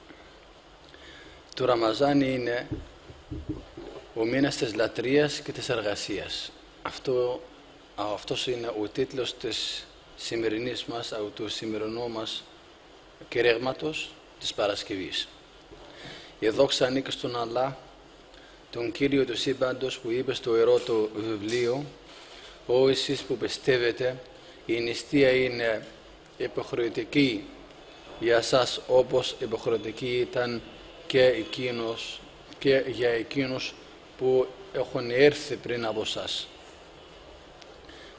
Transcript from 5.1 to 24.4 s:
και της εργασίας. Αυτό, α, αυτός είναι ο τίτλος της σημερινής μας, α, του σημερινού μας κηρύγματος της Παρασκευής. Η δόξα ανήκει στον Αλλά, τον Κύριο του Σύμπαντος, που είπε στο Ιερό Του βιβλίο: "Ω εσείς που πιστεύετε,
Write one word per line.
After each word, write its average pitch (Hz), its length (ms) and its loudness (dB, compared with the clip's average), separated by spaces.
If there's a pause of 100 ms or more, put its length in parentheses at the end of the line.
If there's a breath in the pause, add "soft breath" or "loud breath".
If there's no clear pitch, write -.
και - 120 -10
της - 160 -8
εργασίας. 104 840 -4 (300)
Αυτό, 123 580 -2 (560)
α, 104 80 -4 (100)
αυτός - 320 -4
είναι 120 260 -4 (100)
ο 101 60 -2
τίτλος 131 480 -4
της - 500 -6 (300)
σημερινής 113 680 -4
μας, 117 280 -8
α, 110 60 -6 (160)
του 107 140 -6
σημερινού 110 600 -4
μας 110 360 -6 (840)
κηρύγματος 123 840 0 (300)
της - 140 -6
Παρασκευής. 101 720 -2 (1120 loud breath)
Η 107 100 2
δόξα 131 380 4
ανήκει 131 240 -2
στον 123 260 -6
Αλλά, 120 420 -2 (920 loud breath)
τον 120 220 -4
Κύριο 139 320 4
του 120 120 -2
Σύμπαντος, 127 640 -2
που 117 120 -6
είπε 127 240 0
στο 113 220 0
Ιερό 117 220 8
Του 110 360 0
βιβλίο: 113 720 -2 (840 loud breath)
"Ω 131 220 6
εσείς 135 320 0
που - 160 -4
πιστεύετε, 120 800 0 (500 loud breath)